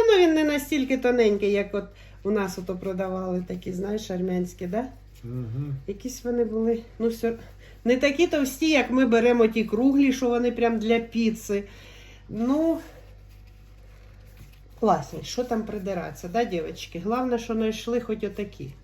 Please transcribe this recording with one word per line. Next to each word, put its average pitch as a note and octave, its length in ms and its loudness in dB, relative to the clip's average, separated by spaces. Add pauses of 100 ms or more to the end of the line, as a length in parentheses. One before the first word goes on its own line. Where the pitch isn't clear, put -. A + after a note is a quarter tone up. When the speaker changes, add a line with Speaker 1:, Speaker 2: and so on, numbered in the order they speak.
Speaker 1:
одно G4+ 260 8
він D#4+ 60 6
не D#4 100 4
настільки C#4+ 540 0
тоненький, G#3+ 540 4
як G3+ 240 -2
от F#3+ 100 -4 (380)
у G3 80 -2
нас G3 280 -2
ото F3+ 180 -6
продавали F#3 720 -4
такі, F#3 260 -8
знаєш, G3+ 380 -4
армянські, F3+ 560 -4
да? A3 180 -2 (380)
Speaker 2:
Мгм. B2 520 -6 (120)
Speaker 1:
Якісь G#3 360 -10
вони A#3+ 200 0
були, A3+ 380 0 (180)
ну, A3+ 80 0
все, A3+ 260 -2 (500)
не B3 140 4
такі C#4+ 300 2
товсті, D#4 420 0
як C4+ 220 4
ми B3+ 140 4
беремо A#3 420 4
ті A3 160 0
круглі, C4+ 500 4
що B3 160 0
вони A#3+ 220 2
прям A#3 280 0
для A3+ 200 2
піци. A3 640 -2 (640)
Ну, D4+ 480 0 (2000)
класні, E3 440 2
що - 200 -4
там A3+ 200 -2
придиратися, F#3 640 -8
да, A3 160 0
дівчатки? E3+ 640 -6
Головне, A#3+ 340 0
що A3+ 140 -6
знайшли A3 480 -2
хоч G#3+ 220 -6
отакі. G3+ 460 -8 (140)